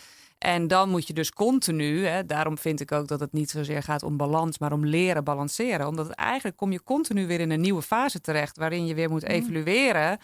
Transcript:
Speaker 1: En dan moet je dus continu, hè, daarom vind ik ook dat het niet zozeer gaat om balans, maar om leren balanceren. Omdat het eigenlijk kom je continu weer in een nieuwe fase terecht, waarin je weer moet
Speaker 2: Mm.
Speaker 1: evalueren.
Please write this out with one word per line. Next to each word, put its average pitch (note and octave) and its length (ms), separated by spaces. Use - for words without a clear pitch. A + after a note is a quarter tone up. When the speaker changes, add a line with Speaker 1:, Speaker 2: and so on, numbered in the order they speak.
Speaker 1:
En E3+ 300
dan F#3+ 200
moet F3 180
je - 60
dus D#3 200
continu, F3+ 760
hè, F3 200
daarom D#3 320
vind D#3 220
ik C#3+ 120
ook D3 160
dat D3 120
het C#3+ 120
niet D3+ 180
zozeer D3 320
gaat D3 200
om D3 140
balans, D3+ 420
maar D3 140
om D3 140
leren D#3+ 380
balanceren. D3 600
Omdat D#3 200
het E3 100
eigenlijk A#3+ 400
kom G3 160
je F3+ 100
continu A#3+ 440
weer E3+ 140
in E3 100
een D#3 100
nieuwe F#3 220
fase A#3+ 380
terecht, D3+ 360
waarin E3 300
je D#3+ 80
weer D#3+ 160
moet D#3+ 120
Speaker 2:
Mm. - 60
Speaker 1:
evalueren. F3+ 960